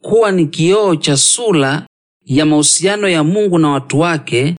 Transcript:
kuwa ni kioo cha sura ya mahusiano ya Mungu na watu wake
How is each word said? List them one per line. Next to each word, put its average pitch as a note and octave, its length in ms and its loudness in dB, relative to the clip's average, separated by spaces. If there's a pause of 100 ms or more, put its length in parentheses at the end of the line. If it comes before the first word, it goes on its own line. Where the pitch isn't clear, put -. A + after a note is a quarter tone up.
kuwa G#3+ 300 2
ni F3 160 2
kioo F#3 480 2
cha D3 220 -2
sura D3+ 680 -2 (380)
ya D3 200 0
mahusiano E3+ 640 0
ya D#3+ 140 0
Mungu F3+ 360 0
na D3+ 100 2
watu C#3 300 -2
wake D#3 600 -2